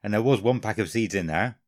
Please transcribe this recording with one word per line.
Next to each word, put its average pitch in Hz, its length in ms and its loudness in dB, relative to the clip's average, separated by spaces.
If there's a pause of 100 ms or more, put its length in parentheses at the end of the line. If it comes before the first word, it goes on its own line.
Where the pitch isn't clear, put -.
and 104 120 -4
there 107 80 2
was 127 180 4
one 117 220 2
pack 110 160 -4
of 95 120 -2
seeds 104 260 -2
in 90 120 0
there. 98 300 -2 (100)